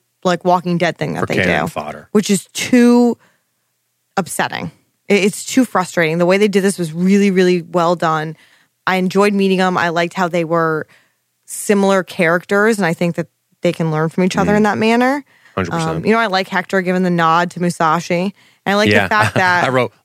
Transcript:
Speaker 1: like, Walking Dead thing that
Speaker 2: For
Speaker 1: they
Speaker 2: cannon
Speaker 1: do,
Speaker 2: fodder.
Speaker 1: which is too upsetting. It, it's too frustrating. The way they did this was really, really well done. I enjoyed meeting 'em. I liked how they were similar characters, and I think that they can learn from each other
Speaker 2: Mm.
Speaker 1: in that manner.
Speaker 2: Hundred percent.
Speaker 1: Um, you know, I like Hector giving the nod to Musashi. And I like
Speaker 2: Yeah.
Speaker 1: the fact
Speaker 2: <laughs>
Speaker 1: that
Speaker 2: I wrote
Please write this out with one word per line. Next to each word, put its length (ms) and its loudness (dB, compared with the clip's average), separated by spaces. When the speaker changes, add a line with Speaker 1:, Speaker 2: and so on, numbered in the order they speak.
Speaker 1:
like, 220 0
Walking 320 0
Dead 200 -2
thing 160 -6
that 80 -6
Speaker 2:
For 60 0
Speaker 1:
they 160 -4
Speaker 2:
cannon 220 0
Speaker 1:
do, 40 -6
Speaker 2:
fodder. 420 -10
Speaker 1:
which 180 0
is 240 -2
too 640 4
upsetting. 540 -6
It, 160 2
it's 220 -2
too 200 0
frustrating. 520 -2
The 80 2
way 120 2
they 100 2
did 160 0
this 140 0
was 160 -6
really, 380 4
really 300 2
well 340 0
done. 400 -2
I 80 0
enjoyed 380 2
meeting 280 0
'em. 160 0
I 120 0
liked 240 -2
how 140 -2
they 160 -2
were 440 -2
similar 580 0
characters, 720 0
and 80 0
I 80 0
think 220 -2
that 120 -6
they 100 0
can 200 -4
learn 180 -2
from 140 -2
each 140 -2
other 160 2
Speaker 2:
Mm. 40 4
Speaker 1:
in 60 4
that 140 0
manner. 460 0
Speaker 2:
Hundred 160 -4
percent. 180 -4
Speaker 1:
Um, 160 -6
you 80 2
know, 60 2
I 80 0
like 200 -2
Hector 340 -2
giving 220 -2
the 60 0
nod 420 2
to 100 -10
Musashi. 720 -2
And 80 0
I 20 0
like 140 2
Speaker 2:
Yeah. 140 4
Speaker 1:
the 60 -4
fact 260 0
Speaker 2:
<laughs> 0 -
Speaker 1:
that 300 2
Speaker 2:
I 40 0
wrote 220 0